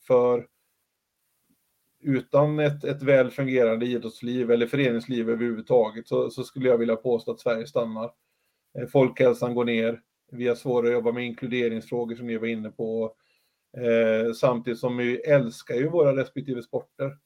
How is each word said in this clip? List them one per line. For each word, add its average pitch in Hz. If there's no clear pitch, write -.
för 123
utan 143
ett, 147
ett 139
väl 131
fungerande 120
idrottsliv 120
eller 117
föreningsliv 120
överhuvudtaget 113
så, 127
så 127
skulle 127
jag 120
vilja 117
påstå 117
att 113
Sverige 117
stannar. 113
Eh, 123
folkhälsan 127
går 120
ner. 113
Vi 123
har 120
svårare 120
att 120
jobba 117
med 123
inkluderingsfrågor 117
som 120
ni 113
var 113
inne 110
på. 110
Eh, 113
samtidigt 120
som 123
vi 120
älskar 131
ju 139
våra 151
respektive 131
sporter. 139